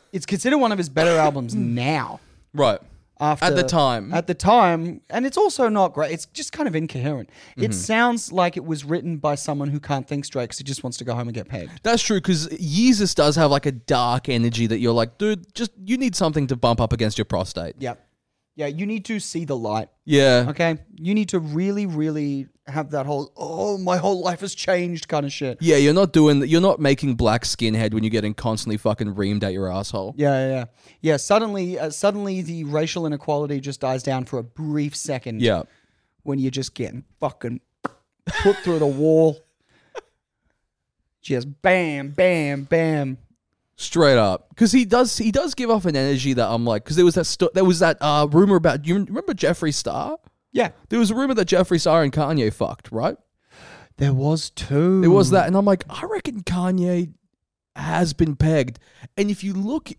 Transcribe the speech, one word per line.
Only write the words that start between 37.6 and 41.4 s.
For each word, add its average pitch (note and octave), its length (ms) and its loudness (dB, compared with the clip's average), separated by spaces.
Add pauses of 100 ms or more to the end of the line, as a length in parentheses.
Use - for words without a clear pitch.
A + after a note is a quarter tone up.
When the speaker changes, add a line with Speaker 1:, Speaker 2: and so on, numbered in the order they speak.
Speaker 1:
put G4+ 320 2
through E3+ 220 -2
the D3+ 60 2
wall. D#3 540 2 (540)
Speaker 2:
<laughs> A#4+ 80 -14 (1200)
Speaker 1:
Just C#3 380 -6